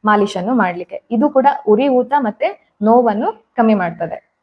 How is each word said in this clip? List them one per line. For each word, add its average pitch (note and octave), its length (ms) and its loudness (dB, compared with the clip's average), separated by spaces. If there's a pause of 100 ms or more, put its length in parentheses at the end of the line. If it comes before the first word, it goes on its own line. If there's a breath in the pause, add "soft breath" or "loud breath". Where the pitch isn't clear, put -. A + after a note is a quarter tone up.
ಮಾಲಿಶನ್ನು G#3 500 0
ಮಾಡ್ಲಿಕ್ಕೆ. F3+ 560 -4
ಇದು B3 200 0
ಕೂಡ C4+ 160 2 (200)
ಉರಿಯೂತ B3 520 2
ಮತ್ತೆ C#4 640 -6
ನೋವನ್ನು A#3 500 2 (240)
ಕಮ್ಮಿ A3+ 180 2
ಮಾಡ್ತದೆ. E3+ 560 -6 (120)